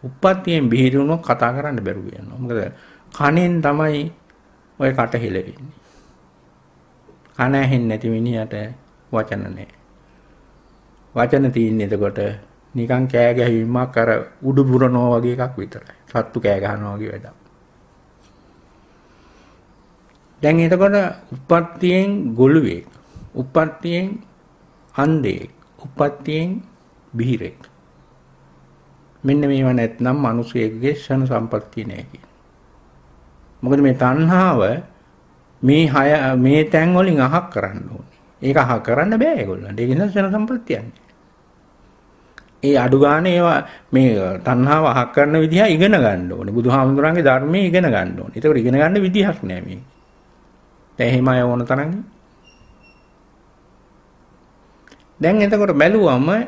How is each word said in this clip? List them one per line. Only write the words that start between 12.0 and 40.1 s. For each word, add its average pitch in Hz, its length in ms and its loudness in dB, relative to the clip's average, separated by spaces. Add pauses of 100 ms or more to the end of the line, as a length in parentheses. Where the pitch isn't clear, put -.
නිකන් 123 320 -2
කෑ 120 280 2
ගැහීමක්, 120 600 0
අර 117 120 2 (340)
උඩු 135 220 2
බුරනවා 123 560 2
වගේ 120 180 -2
එකක් 127 180 -6
විතරයි. - 380 -14 (120)
සත්තු - 340 -4
කෑ 101 200 0
ගහනවා 104 360 -6
වගේ 107 160 -10
වැඩක්. - 240 -18 (3000)
දැන් 156 180 4
එතකොට 185 360 2 (340)
උප්පත්තියෙන් 180 1040 -2
ගොළුෙක්, 127 520 2 (480)
උප්පත්තියෙන් 165 720 -4 (880)
අන්ධයෙක්, 143 560 -2 (280)
උප්පත්තියෙන් 151 680 -4 (640)
බිහිරෙක්. 117 600 -6 (1500)
මෙන්න 139 180 2
මේවා 135 300 0
නැත්නම් 123 460 -2
මිනිසෙකුගේ 117 760 -2
ක්ෂණ 135 320 -4
සම්පත්තිය 113 580 -6
නෑ - 200 -12
කියන. - 220 -20 (1300)
මොකද 135 220 0
මේ 135 140 4
තණ්හාව 160 680 2 (1000)
මේ 151 240 4
හය, 139 220 2 (260)
මේ 135 300 4
තැන් 165 280 2
වලින් 180 280 2
අහක් 156 280 0
කරන්න 98 400 -8
ඕනේ. - 320 -20 (220)
ඒක 139 140 0
අහක් 123 260 0
කරන්න 170 340 0
බෑ 294 200 2
ඒගොල්ලන්ට. 101 440 -6
ඒක 120 100 -2
නිසා 175 180 0
ක්ෂණ 190 220 -2